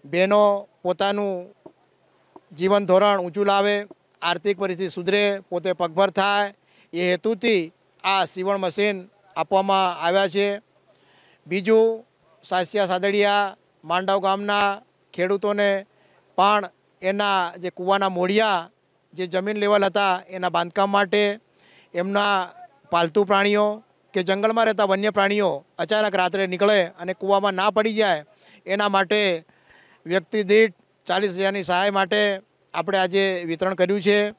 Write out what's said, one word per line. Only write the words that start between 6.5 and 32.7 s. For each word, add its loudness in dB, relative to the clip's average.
એ 0
હેતુથી 0
આ 0
સીવણ -4
મશીન -4
આપવામાં 0
આવ્યા 2
છે. -2
બીજું, 2
સાસિયા 0
સાદડિયા 0
માંડવ -2
ગામના 0
ખેડૂતોને -2
પણ 4
એના 0
જે -8
કૂવાના 0
મોડિયા, 0
જે -8
જમીન -4
લેવલ 2
હતા, 0
એના -6
બાંધકામ -2
માટે, 0
એમના -2
પાલતુ 0
પ્રાણીઓ 0
કે 0
જંગલમાં 0
રહેતા 0
વન્ય 0
પ્રાણીઓ 0
અચાનક 0
રાત્રે 0
નીકળે 2
અને -10
કૂવામાં 0
ના 0
પડી 0
જાય, 0
એના 0
માટે 0
વ્યક્તિ -2
દીઠ 4
ચાલીસ -2
હજારની -2
સહાય 0
માટે 0